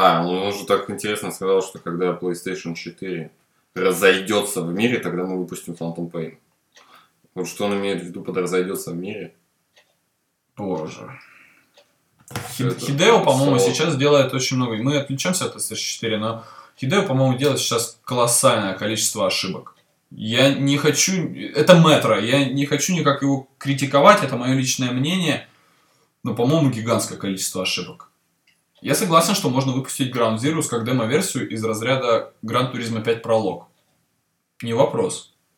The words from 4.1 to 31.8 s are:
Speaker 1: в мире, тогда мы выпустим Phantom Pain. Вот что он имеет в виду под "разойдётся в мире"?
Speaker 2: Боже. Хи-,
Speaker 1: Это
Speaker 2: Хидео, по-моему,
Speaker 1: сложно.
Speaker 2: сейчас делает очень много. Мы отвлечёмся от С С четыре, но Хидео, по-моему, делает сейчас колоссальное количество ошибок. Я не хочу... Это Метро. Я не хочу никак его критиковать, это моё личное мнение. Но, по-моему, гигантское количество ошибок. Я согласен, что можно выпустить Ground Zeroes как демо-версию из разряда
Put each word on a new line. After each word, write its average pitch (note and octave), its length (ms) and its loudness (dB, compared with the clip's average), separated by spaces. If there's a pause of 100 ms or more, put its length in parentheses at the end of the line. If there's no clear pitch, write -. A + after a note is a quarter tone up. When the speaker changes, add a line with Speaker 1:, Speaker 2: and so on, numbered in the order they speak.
Speaker 1:
в E2+ 100 -6
мире, A#2 260 2
тогда F2 260 -4
мы F#2 140 -6
выпустим F2 360 -10
Phantom E2 360 -8
Pain. D#2+ 260 -10 (1000)
Вот F2+ 140 -8
что - 180 -8
он G2+ 80 0
имеет G2 280 -2
в - 40 -12
виду - 160 -12
под F2+ 140 -8
"разойдётся F2+ 560 -2
в E2+ 40 -6
мире"? F#2 380 -10 (1200)
Speaker 2:
Боже. - 600 -8 (1400)
Хи-, B2+ 80 -2
Speaker 1:
Это B2 140 -2
Speaker 2:
Хидео, F#3 420 4
по-моему, C3+ 380 4
Speaker 1:
сложно. A#2+ 160 4
Speaker 2:
сейчас D#3 220 0
делает C#3 360 4
очень C3 240 -2
много. B2 200 -2
Мы C3 200 0
отвлечёмся C#3 500 -2
от - 140 -10
С - 140 -8
С C#3+ 40 -8
четыре, A2 400 -4
но A2+ 260 -6 (340)
Хидео, F3 240 2
по-моему, C3 340 2
делает C3+ 220 2
сейчас - 460 -4
колоссальное A#2 720 2
количество G#2 520 -2
ошибок. F#2 480 -4 (360)
Я B2 420 2
не C#3 240 2
хочу... D#3 580 0
Это D3+ 400 6
Метро. C3+ 440 6
Я B2+ 260 2
не C#3 220 -2
хочу D#3 280 0
никак C#3+ 280 0
его C#3 260 0 (100)
критиковать, C#3 640 4
это B2+ 140 -4
моё B2 180 0
личное B2+ 360 0
мнение. D3 580 -2 (720)
Но, G#2 120 -4
по-моему, C3+ 360 4
гигантское A2 480 -2
количество F#2+ 440 -6
ошибок. F2 480 -8 (720)
Я C3+ 120 0
согласен, F3+ 400 4
что D#3+ 140 0
можно C3 240 0
выпустить B2+ 420 -4
Ground A2+ 240 0
Zeroes D3+ 300 -2
как A2+ 160 -2
демо-версию B2+ 640 -2
из A2 160 -6
разряда A#2 680 0 (100)